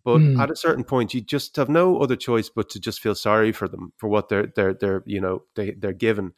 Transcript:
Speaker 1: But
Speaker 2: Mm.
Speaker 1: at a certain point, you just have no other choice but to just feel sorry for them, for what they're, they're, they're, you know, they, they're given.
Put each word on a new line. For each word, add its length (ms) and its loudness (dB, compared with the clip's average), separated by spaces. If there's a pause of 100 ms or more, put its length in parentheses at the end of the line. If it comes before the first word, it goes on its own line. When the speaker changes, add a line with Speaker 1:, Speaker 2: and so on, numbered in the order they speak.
Speaker 1:
But 160 4
Speaker 2:
Mm. 200 6
Speaker 1:
at 100 0
a 60 -6
certain 300 -2
point, 280 -2
you 60 -4
just 380 -6
have 100 0
no 320 4
other 160 0
choice 340 0
but 200 -4
to 100 -12
just 220 -8
feel 140 0
sorry 360 2
for 160 -6
them, 300 -12
for 100 -6
what 220 0
they're, 260 0
they're, 180 0
they're, 320 -2
you 140 -6
know, 240 -4 (120)
they, 160 -4
they're 200 -6
given. 460 -2